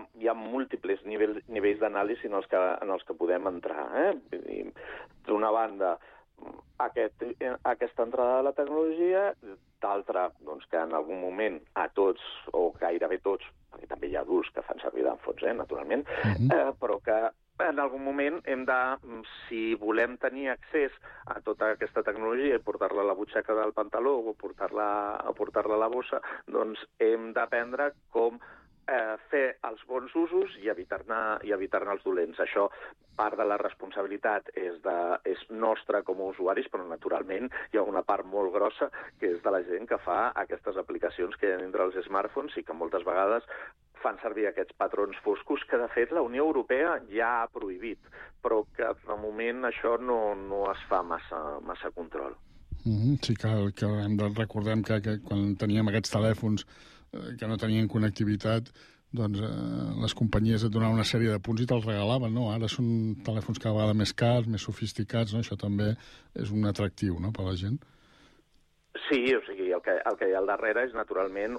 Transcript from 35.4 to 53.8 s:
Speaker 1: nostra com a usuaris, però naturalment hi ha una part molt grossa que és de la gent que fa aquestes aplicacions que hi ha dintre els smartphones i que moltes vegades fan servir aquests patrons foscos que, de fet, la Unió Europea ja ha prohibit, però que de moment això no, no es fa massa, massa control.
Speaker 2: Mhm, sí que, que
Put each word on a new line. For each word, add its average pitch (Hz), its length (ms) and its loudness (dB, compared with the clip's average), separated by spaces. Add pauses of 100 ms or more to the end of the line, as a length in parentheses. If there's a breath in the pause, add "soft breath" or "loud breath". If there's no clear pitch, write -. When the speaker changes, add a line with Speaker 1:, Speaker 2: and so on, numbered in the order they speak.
Speaker 1:
nostra 110 540 0
com 92 180 -2
a 95 120 -2
usuaris, 95 380 0
però 92 160 -6
naturalment 95 640 -4 (220 loud breath)
hi 110 80 2
ha 98 80 2
una 98 160 0
part 95 240 0
molt 95 260 0
grossa 104 380 0 (280 loud breath)
que 92 120 2
és 87 120 -2
de 104 100 2
la 92 100 2
gent 90 240 -4
que 113 160 -2
fa 92 160 0 (160)
aquestes 95 420 -4
aplicacions 90 640 -4
que 107 80 2
hi 95 80 2
ha 90 80 -4
dintre 92 240 0
els 92 180 -4
smartphones 98 540 -2
i 82 80 -6
que 80 80 -6
moltes 85 320 -2
vegades 98 400 2 (580 loud breath)
fan 107 160 -2
servir 107 280 0
aquests - 280 -4
patrons 98 480 0
foscos 113 440 0
que, 123 120 2
de 117 140 0
fet, 120 180 2
la 165 120 2
Unió 127 200 0
Europea 147 540 2 (100)
ja 117 220 2 (100)
ha 117 100 -2
prohibit, 104 600 -8 (320 loud breath)
però 113 180 4 (140)
que 117 160 0 (160)
de 104 140 -4
moment 117 440 -2
això 117 320 0
no, 120 220 0 (180)
no 98 340 -4
es 95 180 -8
fa 92 120 4
massa, 85 380 -4 (260)
massa 87 300 -8
control. 76 400 -8 (500 soft breath)
Speaker 2:
Mhm, 117 300 4 (100)
sí 117 140 0
que, 110 140 0 (200)
que - 140 -2 (160)